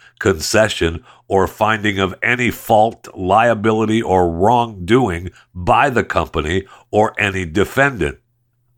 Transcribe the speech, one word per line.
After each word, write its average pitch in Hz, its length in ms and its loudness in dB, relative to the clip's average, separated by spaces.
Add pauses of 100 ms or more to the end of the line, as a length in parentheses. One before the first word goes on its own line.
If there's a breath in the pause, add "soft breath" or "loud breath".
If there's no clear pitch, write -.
(200 soft breath)
concession, 95 840 0 (260 soft breath)
or 95 180 2
finding 104 500 -2
of 95 240 -2
any 120 300 0
fault, 113 640 0
liability, 110 840 2
or 90 280 2
wrongdoing 98 1000 0 (260 soft breath)
by 113 340 2
the 113 140 0
company 85 600 -2 (260 loud breath)
or 107 260 2
any 95 280 -2
defendant. 95 720 0 (580)